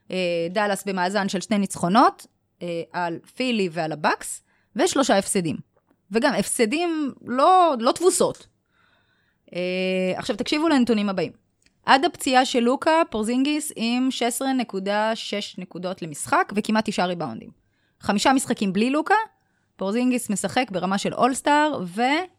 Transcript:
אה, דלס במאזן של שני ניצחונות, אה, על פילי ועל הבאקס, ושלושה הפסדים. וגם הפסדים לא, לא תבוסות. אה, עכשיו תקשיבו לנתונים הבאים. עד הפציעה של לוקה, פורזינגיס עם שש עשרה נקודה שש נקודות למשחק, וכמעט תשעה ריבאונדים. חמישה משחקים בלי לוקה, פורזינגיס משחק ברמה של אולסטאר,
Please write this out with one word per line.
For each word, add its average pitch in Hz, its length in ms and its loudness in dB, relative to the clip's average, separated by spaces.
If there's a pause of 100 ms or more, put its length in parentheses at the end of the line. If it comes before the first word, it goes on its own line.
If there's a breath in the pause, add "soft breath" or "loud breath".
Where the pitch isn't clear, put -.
(120 soft breath)
אה, - 40 -6 (340)
דלס 202 340 -2
במאזן 190 460 -2
של 180 120 -4
שני - 160 0
ניצחונות, 202 720 2 (340)
אה, 170 200 -6 (120)
על 170 240 -4 (180)
פילי 233 360 0
ועל 160 200 -4
הבאקס, - 520 -4 (320)
ושלושה 226 420 2
הפסדים. 180 400 -2 (540)
וגם 233 220 2
הפסדים 285 800 -2 (120)
לא, 320 540 4
לא 240 120 2
תבוסות. 277 560 0 (1080)
אה, 175 40 -8 (560)
עכשיו - 220 -4
תקשיבו 302 300 0
לנתונים 233 420 2
הבאים. 185 220 -4 (540)
עד 269 200 6
הפציעה 262 400 2
של 247 140 0
לוקה, 254 320 2 (180)
פורזינגיס 254 680 -2
עם 247 360 0
שש - 120 -4
עשרה 262 300 -2
נקודה 208 640 -2
שש - 420 -8
נקודות 180 440 -10
למשחק, 220 540 -2
וכמעט 214 340 0
תשעה 196 160 0
ריבאונדים. 160 440 -6 (500)
חמישה 214 340 2
משחקים 226 400 -2
בלי 220 160 2
לוקה, 311 240 0 (640)
פורזינגיס 240 540 -2
משחק 208 420 -2
ברמה 185 260 -2
של 190 160 -4
אולסטאר, 294 720 2 (560)